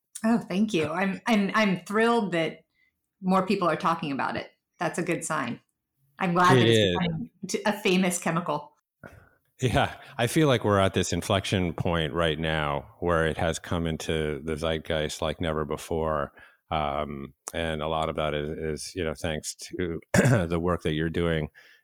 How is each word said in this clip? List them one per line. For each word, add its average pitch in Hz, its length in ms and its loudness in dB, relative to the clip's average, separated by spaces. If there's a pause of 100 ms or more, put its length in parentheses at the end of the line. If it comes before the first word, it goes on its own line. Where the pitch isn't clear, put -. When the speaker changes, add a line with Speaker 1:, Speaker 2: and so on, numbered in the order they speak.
(240)
Speaker 1:
Oh, 226 140 2
thank 208 360 -2
you. 156 140 0
I'm, 185 380 -4
I'm, 202 280 2
I'm 202 320 2
thrilled 220 460 2
that 165 280 -2 (640)
more 185 240 2
people 190 220 2
are 156 80 2
talking 165 360 -2
about 123 240 -4
it. - 140 -8 (280)
That's 160 200 -4
a 180 40 -2
good 160 220 -4
sign. 139 360 -4 (580)
I'm 180 160 0
glad 180 240 6
Speaker 2:
It - 20 6
Speaker 1:
that 113 80 6
it's 113 100 6
Speaker 2:
is. 95 200 4
Speaker 1:
becoming 82 320 -4 (180)
t-, - 160 -4
a 208 80 2
famous 185 460 2
chemical. 165 540 -4 (880)
Speaker 2:
Yeah, 117 340 2 (240)
I 117 80 2
feel 156 220 4
like 123 160 4
we're 104 140 6
at 95 140 6
this 92 200 0
inflection 92 600 2
point 82 400 0
right 80 260 2
now 78 480 -2 (140)
where 85 260 2
it 76 120 -2
has 82 200 0
come 85 280 -4
into 78 580 -2
the 80 120 -4
zeitgeist 78 680 -4
like 78 180 -2
never 78 240 -2
before. 76 680 -4 (380)
Um, 71 600 -4 (220)
and 80 260 -4
a 76 80 -4
lot 80 220 -2
of 76 60 -6
that 76 180 -2
is, 73 240 -4
is, 78 360 -6
you 92 100 -4
know, 78 100 -2
thanks 78 400 -6
to - 440 -6 (140)
<clears throat> 123 340 4
the 82 140 -2
work 87 220 0
that 82 100 0
you're 80 160 0
doing 82 400 0 (360)